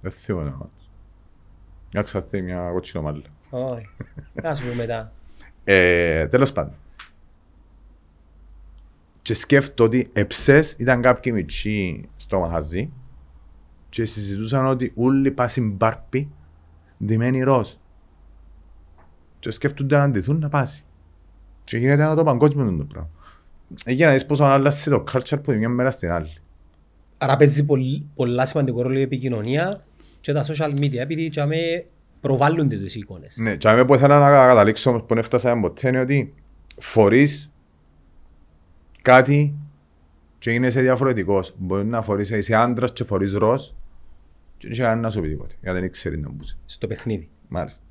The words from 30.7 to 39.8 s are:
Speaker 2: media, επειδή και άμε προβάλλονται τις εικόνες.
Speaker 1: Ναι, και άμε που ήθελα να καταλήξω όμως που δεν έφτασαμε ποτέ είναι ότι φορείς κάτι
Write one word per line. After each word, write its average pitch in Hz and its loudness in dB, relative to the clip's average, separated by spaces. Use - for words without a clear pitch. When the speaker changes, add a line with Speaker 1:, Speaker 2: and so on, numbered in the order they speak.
Speaker 2:
media, 139 -2
επειδή 156 -6
και 151 -6
άμε 165 -4
προβάλλονται 135 0
τις 98 -10
εικόνες. 98 -16
Speaker 1:
Ναι, 110 -2
και 92 2
άμε 120 6
που 135 4
ήθελα 143 6
να 143 6
καταλήξω 113 6
όμως 117 0
που - -18
δεν 117 0
έφτασαμε 120 0
ποτέ 98 -4
είναι 127 0
ότι 139 -2
φορείς 123 2
κάτι 139 6